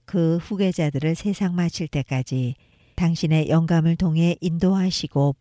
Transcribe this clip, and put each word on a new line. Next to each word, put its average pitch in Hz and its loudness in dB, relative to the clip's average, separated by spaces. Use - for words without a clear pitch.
그 170 0
후계자들을 165 -2
세상 190 -2
마칠 170 -2
때까지 131 -4
당신의 160 2
영감을 165 2
통해 165 2
인도하시고 170 0